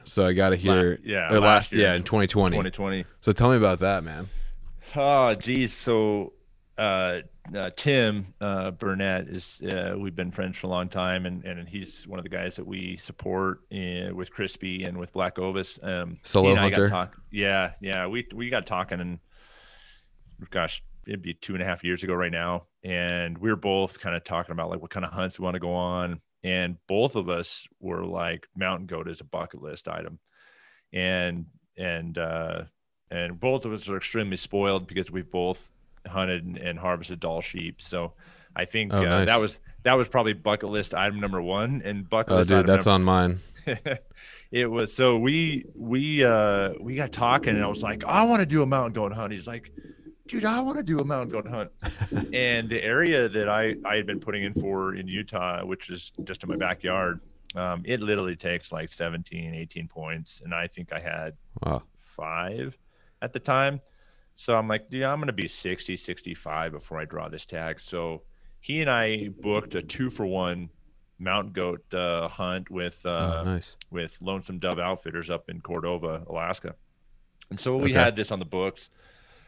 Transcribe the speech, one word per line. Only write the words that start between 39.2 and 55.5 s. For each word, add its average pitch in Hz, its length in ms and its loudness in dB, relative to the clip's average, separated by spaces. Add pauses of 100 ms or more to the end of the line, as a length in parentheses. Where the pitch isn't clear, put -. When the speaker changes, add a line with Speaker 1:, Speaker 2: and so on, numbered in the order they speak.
Speaker 2:
that - 20 4
Speaker 1:
nice. 117 140 6
Speaker 2:
was, 104 200 -2 (240)
that 123 80 8
was 127 160 6
probably 110 240 4
bucket 104 360 0
list 104 280 -2
item 104 240 0
number 95 200 0
one. 104 440 0
And 98 260 -6
bucket 110 220 2
Speaker 1:
Oh, 92 60 6
Speaker 2:
list 90 100 6
Speaker 1:
dude, 95 100 8
Speaker 2:
item 92 80 6
Speaker 1:
that's 95 200 6
Speaker 2:
num- 92 220 6
Speaker 1:
on 90 300 6 (260)
mine. 120 200 -4
Speaker 2:
<laughs> 135 140 -4 (520)
It 120 160 2
was, 113 260 -2
so 127 260 8
we, 147 460 2 (120)
we, 135 480 2
uh, 101 560 6
we 117 160 -6
got 135 160 -4
talking, 120 420 4
and 104 100 2
I 101 40 0
was 104 160 -4
like, 107 200 -4
"I 196 200 6
wanna 226 200 6
do 151 180 4
a 135 40 4
mountain 131 260 2
goat 101 220 -2
hunt." 107 180 -4
He's 95 140 -10
like, 117 240 -12 (560)
"Dude, 226 180 -2
I 226 160 2
wanna 269 220 -2
do 160 160 0
a 143 60 0
mountain 135 260 -2
goat 107 180 -4
hunt." 110 220 -6 (600)
Speaker 1:
<laughs> - 40 -6
Speaker 2:
And 120 340 2
the 113 140 0
area 131 480 4
that 104 180 2
I, 110 280 2 (100)
I 104 100 0
had 104 100 0
been 104 140 -4
putting 101 240 -4
in 98 80 -4
for 95 420 -2
in 95 140 -8
Utah, 92 560 -4